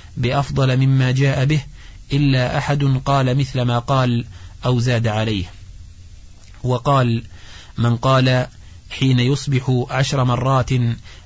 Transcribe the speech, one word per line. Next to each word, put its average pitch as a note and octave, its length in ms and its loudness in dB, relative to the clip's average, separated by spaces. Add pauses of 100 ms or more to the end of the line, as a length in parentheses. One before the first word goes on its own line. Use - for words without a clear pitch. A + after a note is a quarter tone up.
(180)
بأفضل C3 600 0
مما C3 340 4
جاء C3+ 340 2
به، D3+ 160 2 (520)
إلا C3+ 440 2
أحد C#3 480 0
قال C3+ 320 2
مثل C3+ 240 -2
ما B2 180 0
قال B2+ 460 0 (400)
أو B2 140 2
زاد A#2+ 280 2
عليه. G#2+ 380 -2 (1160)
وقال: A#2+ 600 2 (540)
من A#2 180 2
قال B2+ 520 2 (420)
حين C3 300 2
يصبح B2+ 720 0
عشر C3 340 0
مرات: B2+ 480 0 (540)